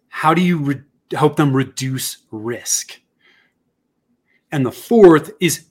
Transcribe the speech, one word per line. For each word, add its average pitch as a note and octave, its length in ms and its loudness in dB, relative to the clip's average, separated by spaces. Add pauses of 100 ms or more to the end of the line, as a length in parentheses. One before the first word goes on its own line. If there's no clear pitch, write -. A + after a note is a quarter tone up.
how - 240 -2
do E3 80 0
you F3 180 0
re-, C#3 240 -6 (300)
help D3 240 -2
them C#3+ 180 0
reduce C3 760 -6
risk? - 680 -10 (1500)
And C#3+ 140 -2
the A#2 80 -4
fourth F3+ 580 4 (100)
is, - 300 -2